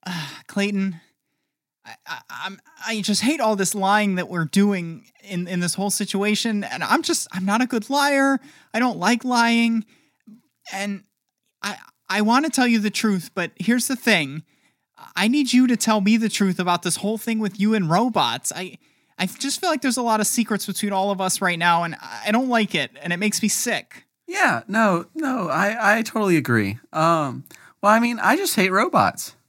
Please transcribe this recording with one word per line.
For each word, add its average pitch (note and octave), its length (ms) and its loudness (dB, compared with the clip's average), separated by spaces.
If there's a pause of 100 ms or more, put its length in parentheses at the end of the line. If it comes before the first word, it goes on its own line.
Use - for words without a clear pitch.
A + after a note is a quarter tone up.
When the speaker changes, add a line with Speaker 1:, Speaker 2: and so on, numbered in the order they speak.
Speaker 1:
Uh, E3+ 220 -8 (200)
Clayton, G3 520 -2 (840)
I, A2+ 100 -18 (120)
I, E3 120 -12 (100)
I'm, F#3 300 -12 (260)
I A3 160 -4
just G3 200 0
hate D4 180 2
all A3 160 2
this F#3+ 200 0
lying G3+ 400 2
that F3+ 140 -4
we're E3+ 160 -2
doing F#3 600 0 (180)
in, F3+ 240 -6
in F3+ 120 -4
this F3 160 -2
whole G3 160 -2
situation. G#3 720 -2
And D3 200 -8
I'm B3+ 200 2
just, - 280 -2
I'm F#3 140 -4
not G#3 160 2
a B3+ 60 2
good A#3 220 -4
liar. C#4 500 2 (340)
I A3 60 0
don't B3 180 0
like A3 260 0
lying. A#3 600 2 (880)
And G3 300 -6 (580)
I, G3+ 160 -6 (320)
I G3+ 120 2
wanna A#3+ 280 4
tell B3+ 180 2
you A#3 120 4
the G#3 100 0
truth, G3 440 -2
but F3 220 -4
here's A#3 320 0
the C4 80 -2
thing. D#3 480 2 (720)
I G3+ 140 2
need C4+ 240 2
you B3+ 140 8
to A#3+ 100 2
tell A3 240 2
me A3 160 4
the A3 100 0
truth F#3+ 320 0
about F3 240 0
this E3+ 140 -4
whole A3 200 -4
thing A3+ 220 -4
with G#3+ 180 -4
you G#3+ 160 2
and F#3+ 160 0
robots. E3+ 640 0
I, F3+ 240 -10 (400)
I F#3 100 -2
just - 340 -6
feel F#4 80 -2
like D#4 120 -2
there's B3+ 140 0
a B3+ 60 -4
lot A3 180 0
of G3+ 80 0
secrets G#3+ 380 -2
between G3+ 260 -4
all G3 200 0
of F#3+ 100 -2
us F#3 180 -2
right F3 180 0
now, E3+ 260 2
and E3 180 -6
I A2 300 -6
don't B3+ 180 2
like A3+ 260 0
it, C#3+ 160 -2 (100)
and F3 120 -4
it F3 40 -4
makes G#3 240 -2
me A3 60 0
sick. - 580 -6 (220)
Speaker 2:
Yeah, E4+ 400 0
no, G3 380 2 (100)
no, C4 320 -4
I, G#3 520 2
I - 20 -2
totally G#3 340 0
agree. A#2 440 0 (120)
Um, D#3 540 0 (360)
well, G3+ 120 6
I A3+ 80 6
mean, A#3+ 180 0
I A#3 160 4
just F#4+ 220 -2
hate F#3 160 2
robots. G3 640 0 (140)